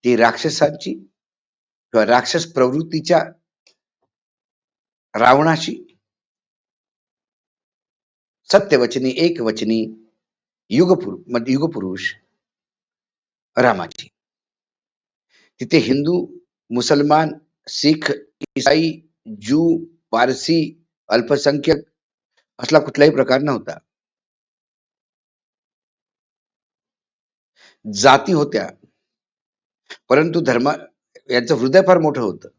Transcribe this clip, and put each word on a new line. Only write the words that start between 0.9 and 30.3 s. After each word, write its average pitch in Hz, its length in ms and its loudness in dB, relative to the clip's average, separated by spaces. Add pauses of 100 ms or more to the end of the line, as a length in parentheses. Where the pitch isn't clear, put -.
किंवा 110 120 2
राक्षस 127 480 0
प्रवृत्तीच्या 156 720 0 (1900)
रावणाशी, 135 640 2 (2750)
सत्यवचनी, 131 600 2 (140)
एकवचनी 113 540 -2 (920)
युगपुर-, 170 580 0
म्हणजे 120 260 -4
युगपुरुष 98 600 -4 (1400)
रामाची. 110 500 -2 (1500)
तिथे 127 160 0
हिंदू, 143 380 0 (540)
मुसलमान, 147 640 2 (340)
सिख, 151 440 0 (460)
ईसाई, 156 340 0 (500)
ज्यू, 160 220 0 (480)
पारसी, 127 480 0 (500)
अल्पसंख्याक 143 680 0 (840)
असला 135 200 2
कुठलाही 156 320 4
प्रकार 135 300 0
नव्हता. 127 360 -6 (4000)
जाती 131 460 2
होत्या, 143 380 -2 (1400)
परंतु 160 300 2